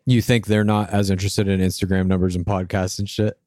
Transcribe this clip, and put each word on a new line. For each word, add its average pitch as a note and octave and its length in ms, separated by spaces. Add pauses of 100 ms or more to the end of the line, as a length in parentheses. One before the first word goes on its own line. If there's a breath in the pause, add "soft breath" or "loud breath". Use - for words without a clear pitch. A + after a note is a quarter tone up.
You B2 160
think A#2 260
they're G#2+ 160
not G#2 280
as G2+ 200
interested G2 380
in F#2+ 120
Instagram F#2 460
numbers F#2 300
and F2 80
podcasts F#2 540
and G2+ 100
shit? G#2 380